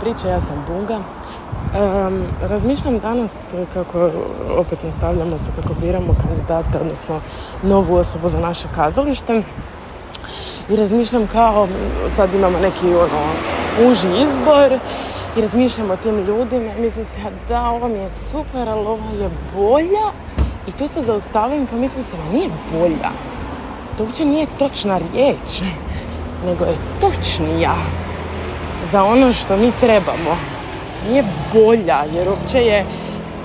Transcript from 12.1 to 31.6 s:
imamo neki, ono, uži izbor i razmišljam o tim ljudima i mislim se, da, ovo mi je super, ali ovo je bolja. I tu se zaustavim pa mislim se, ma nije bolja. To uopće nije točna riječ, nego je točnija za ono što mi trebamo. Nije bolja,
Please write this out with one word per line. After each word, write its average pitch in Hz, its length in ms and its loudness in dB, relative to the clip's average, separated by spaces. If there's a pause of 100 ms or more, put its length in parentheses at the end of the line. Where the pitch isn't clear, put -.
imamo 185 240 4
neki, 180 280 2
ono, 170 360 4 (680)
uži 190 180 4
izbor 262 720 6 (580)
i 226 40 0
razmišljam 220 500 2
o 190 60 0
tim 208 280 0
ljudima 226 540 -2
i - 20 -2
mislim 226 240 -2
se, - 160 -10 (280)
da, 240 200 0
ovo 240 200 -2
mi 220 100 -2
je 190 120 -6
super, 269 580 -6
ali 214 180 -2
ovo 220 240 -4 (100)
je 196 100 -2 (260)
bolja. 330 500 4 (600)
I 185 60 -10
tu 285 160 -4
se 330 120 -6
zaustavim 233 680 0
pa 233 100 -4
mislim 262 260 -2
se, 196 140 -8
ma 160 160 -6
nije 311 180 2 (220)
bolja. 165 380 2 (880)
To 214 60 0
uopće 247 200 -2
nije 294 220 2 (120)
točna 208 400 2
riječ, 175 640 0 (840)
nego 175 180 0
je 170 120 2 (240)
točnija 330 760 2 (1080)
za 190 200 4
ono 240 280 6
što 196 240 0
mi 233 240 4
trebamo. 170 560 4 (720)
Nije 262 160 4 (280)
bolja, 214 520 6 (100)